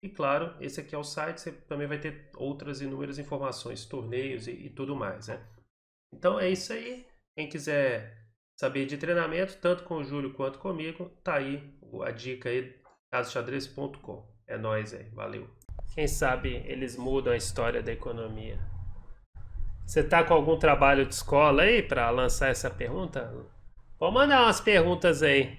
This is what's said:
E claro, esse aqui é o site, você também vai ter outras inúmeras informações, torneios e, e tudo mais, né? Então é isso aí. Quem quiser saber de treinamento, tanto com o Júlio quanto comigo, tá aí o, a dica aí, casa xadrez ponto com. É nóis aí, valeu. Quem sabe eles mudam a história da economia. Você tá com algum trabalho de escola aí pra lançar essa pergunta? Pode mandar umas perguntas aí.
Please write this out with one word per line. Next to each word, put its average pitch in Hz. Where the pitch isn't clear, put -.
E 196
claro, 151
esse 139
aqui 147
é 147
o 147
site, 160
você 165
também 147
vai 147
ter 147
outras 139
inúmeras 139
informações, 131
torneios 123
e, -
e -
tudo 139
mais, 107
né? 123
Então 196
é 190
isso 185
aí. 233
Quem 151
quiser 143
saber 135
de 139
treinamento, 170
tanto 175
com 170
o 151
Júlio 135
quanto 135
comigo, 165
tá 160
aí 139
o, 120
a 123
dica 123
aí, 127
casa 123
xadrez 127
ponto -
com. -
É 117
nóis 110
aí, 110
valeu. 104
Quem 151
sabe 127
eles 131
mudam 127
a 120
história 117
da 113
economia. 110
Você 156
tá 165
com 170
algum 160
trabalho 139
de -
escola 143
aí 214
pra 117
lançar 127
essa 131
pergunta? 123
Pode 180
mandar 269
umas 226
perguntas 180
aí. 139